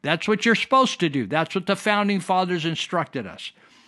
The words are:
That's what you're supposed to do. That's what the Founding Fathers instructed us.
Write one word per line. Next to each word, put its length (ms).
That's 260
what 160
you're 100
supposed 460
to 80
do. 180
That's 280
what 120
the 80
Founding 460
Fathers 440
instructed 640
us. 240